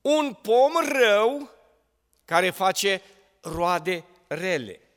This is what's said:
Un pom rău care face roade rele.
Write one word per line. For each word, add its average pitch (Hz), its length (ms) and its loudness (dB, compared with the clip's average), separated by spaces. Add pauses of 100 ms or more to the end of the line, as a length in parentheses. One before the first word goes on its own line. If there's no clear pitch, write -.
Un 285 340 0
pom 247 380 2 (160)
rău 254 600 2 (720)
care 180 260 0
face 190 520 -2 (380)
roade 170 640 -4 (220)
rele. 151 540 -6 (160)